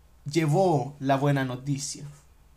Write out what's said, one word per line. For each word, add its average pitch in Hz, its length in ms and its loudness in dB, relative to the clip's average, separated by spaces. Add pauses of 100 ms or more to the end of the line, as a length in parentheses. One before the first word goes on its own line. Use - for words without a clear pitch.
(300)
llevó 151 680 2
la 135 160 2
buena 139 300 2
noticia. 135 580 -6 (540)